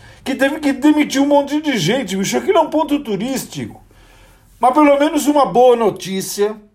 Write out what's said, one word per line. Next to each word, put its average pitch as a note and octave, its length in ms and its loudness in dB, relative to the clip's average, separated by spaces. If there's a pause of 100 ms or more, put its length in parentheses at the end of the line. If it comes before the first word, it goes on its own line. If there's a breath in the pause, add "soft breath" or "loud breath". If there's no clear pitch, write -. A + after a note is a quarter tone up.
(220 loud breath)
que C4 120 -6
teve D4 260 -2
que C#4+ 140 -2
demitir C#4 480 2
um C#4+ 40 2
monte C#4+ 360 0
de C4+ 160 -2
gente, F#3+ 360 -2
bicho. G3 220 -4
Aquilo E4+ 220 0
é - 20 6
um - 80 0
ponto C#4+ 340 -2
turístico. G3+ 800 -8 (800 soft breath)
Mas B3 120 2
pelo C#4+ 260 4
menos D4 280 0
uma D4 200 2
boa A#3+ 280 4
notícia G3+ 800 -4 (200)